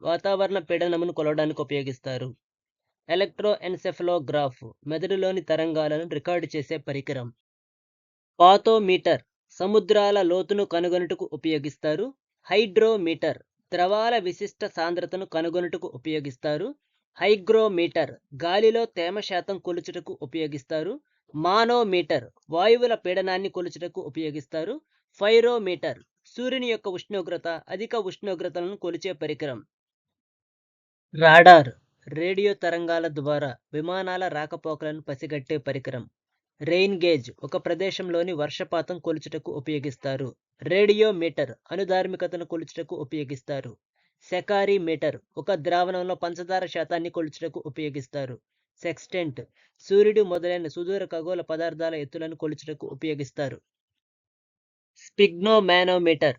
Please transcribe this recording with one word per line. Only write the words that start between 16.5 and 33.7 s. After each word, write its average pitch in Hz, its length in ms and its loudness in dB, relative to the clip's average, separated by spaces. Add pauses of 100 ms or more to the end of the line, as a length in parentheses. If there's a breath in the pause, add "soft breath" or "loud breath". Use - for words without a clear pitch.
హైగ్రోమీటర్ 180 960 2 (220)
గాలిలో 214 500 2
తేమ 180 340 -4
శాతం 190 400 -6
కొలుచుటకు 175 640 -8
ఉపయోగిస్తారు. 156 720 -6 (400)
మానోమీటర్ 185 920 2 (240)
వాయువుల 226 460 4
పీడనాన్ని 185 540 -2
కొలుచుటకు 175 520 -8
ఉపయోగిస్తారు. 160 720 -8 (460)
పైరోమీటర్ 208 800 2 (280)
సూర్యుని 247 400 -4
యొక్క 220 200 -4
ఉష్ణోగ్రత, 175 600 -8 (220)
అధిక 220 260 -8
ఉష్ణోగ్రతలను 180 800 -6
కొలిచే 175 380 -8
పరికరం. 147 460 -8 (1500)
రాడార్ 160 560 12 (380)
రేడియో 185 460 -2
తరంగాల 170 540 -2
ద్వారా 147 440 -4 (220)